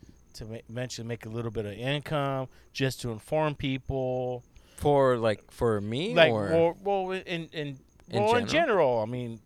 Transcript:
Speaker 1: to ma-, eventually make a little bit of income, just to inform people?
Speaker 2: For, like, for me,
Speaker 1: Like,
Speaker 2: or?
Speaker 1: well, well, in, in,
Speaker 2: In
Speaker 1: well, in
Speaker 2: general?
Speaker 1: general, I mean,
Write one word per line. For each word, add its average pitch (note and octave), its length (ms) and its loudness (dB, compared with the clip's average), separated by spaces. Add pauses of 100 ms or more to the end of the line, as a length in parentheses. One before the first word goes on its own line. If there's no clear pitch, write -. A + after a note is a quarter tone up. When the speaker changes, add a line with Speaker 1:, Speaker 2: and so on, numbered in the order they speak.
(360)
Speaker 1:
to A#2+ 100 -14
ma-, A2+ 120 -12 (120)
eventually A#2 380 -8
make A#2 180 -8
a A2+ 40 -10
little A2+ 220 -6
bit G#2 140 -4
of G2+ 80 -8
income, C3+ 760 -4 (260)
just C3+ 280 -2
to A#2+ 100 -6
inform D3+ 440 -2
people? B2+ 880 -4 (320)
Speaker 2:
For, C3+ 420 6
like, A2 320 0
for A2+ 320 0
me, C3+ 320 -4
Speaker 1:
Like, E3 180 8
Speaker 2:
or? E3 520 2
Speaker 1:
well, G3 240 0
well, F#3 40 -6
in, F3 420 -6
in, C#3+ 260 -8 (300)
Speaker 2:
In G3 120 0
Speaker 1:
well, A3 140 4
in A#3+ 120 2
Speaker 2:
general? - 0 -
Speaker 1:
general, F#3+ 520 4
I G#2+ 80 0
mean, A#2+ 380 -8